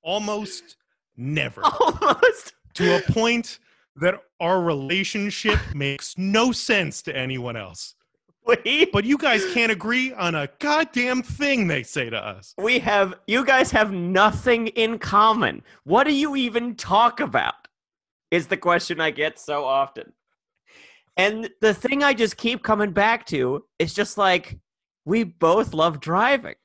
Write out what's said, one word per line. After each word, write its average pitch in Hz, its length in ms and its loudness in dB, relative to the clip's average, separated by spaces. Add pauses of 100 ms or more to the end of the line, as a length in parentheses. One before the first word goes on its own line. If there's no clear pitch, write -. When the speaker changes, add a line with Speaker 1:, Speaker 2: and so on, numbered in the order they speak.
Speaker 1:
Almost 208 720 -6 (420)
never. 135 440 -4
Speaker 2:
<laughs> - 20 -8
Almost. - 880 2 (220)
Speaker 1:
To 175 220 2
a - 40 2 (100)
point 233 460 0 (380)
that 170 260 0 (180)
our 180 220 2
relationship 190 1040 -2
Speaker 2:
<laughs> - 80 -10
Speaker 1:
makes 139 420 -6
no 220 360 2
sense 185 480 -2
to - 140 -8
anyone 127 420 -6
else. 90 380 -14 (500)
Speaker 2:
We 269 480 2
Speaker 1:
But 202 100 2
you 277 140 2
guys 233 260 2 (100)
can't 233 180 2
agree 240 420 -2
on 180 220 -2
a 143 120 -4 (120)
goddamn 294 600 0
thing 254 460 -2
they 143 160 -2
say 123 260 -6
to 113 80 -6
us. 98 400 -12
Speaker 2:
We 233 220 0
have, 196 360 0 (120)
you 240 160 0
guys 262 280 4
have 214 200 4
nothing 202 760 2
in 226 320 -2
common. 208 600 2 (220)
What 226 220 4
do 302 80 0
you 277 240 0
even 240 380 -4
talk 233 440 2
about? - 480 -2 (640)
Is 170 160 0
the 190 100 -2
question 170 440 0
I 156 100 0
get 156 260 -4
so 147 280 -6
often. 135 480 -2 (1040)
And 214 320 0 (100)
the 214 140 4
thing 277 280 -2
I 285 120 4
just 220 240 0
keep 233 260 -4
coming 208 280 0
back 220 360 0
to 135 380 -2 (140)
is 160 140 -2
just, 202 240 -4
like, 185 400 0 (460)
we 214 220 0
both 175 480 2
love 156 260 0
driving. 226 640 0